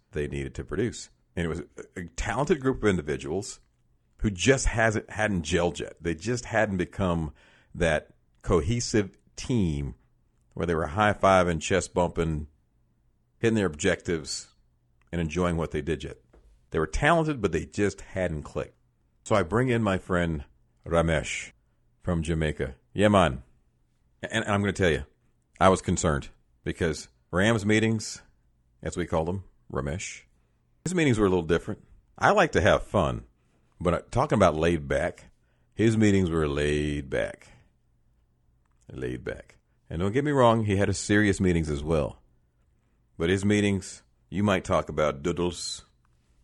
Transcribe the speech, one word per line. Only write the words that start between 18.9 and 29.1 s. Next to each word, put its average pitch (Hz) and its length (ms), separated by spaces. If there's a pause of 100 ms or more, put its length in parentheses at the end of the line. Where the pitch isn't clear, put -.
So - 120
I 98 80
bring 110 260
in 117 140
my 95 160
friend 85 460 (420)
Ramesh 80 680 (500)
from 85 200
Jamaica. 78 520 (180)
Yeah, 104 160
man. 87 340 (800)
And, - 100
and 110 140
I'm 101 140
gonna 101 120
tell 90 180
you, 73 140 (560)
I 92 80
was 92 140
concerned 80 460 (360)
because 82 440 (220)
Ram's 101 360
meetings, 110 560 (600)
as 80 140
we 87 100
call 80 180